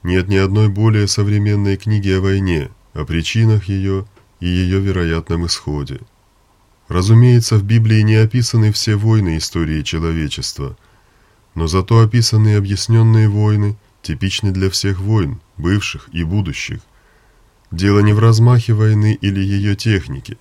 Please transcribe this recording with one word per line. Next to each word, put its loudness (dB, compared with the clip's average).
нет -2
ни 0
одной 2
более 0
современной 0
книги -2
о 0
войне, -2
о -8
причинах 0
её -4
и -6
её 0
вероятном -2
исходе. -8
Разумеется, 4
в 2
Библии 2
не 2
описаны 2
все -2
войны 0
истории -4
человечества, -6
но -2
зато 2
описаны 2
и 2
объяснённые 2
войны, 0
типичны -4
для -2
всех -4
войн, -2
бывших -4
и -4
будущих. -6
Дело 2
не 4
в 2
размахе 4
войны 2
или -2
её 0
технике. -4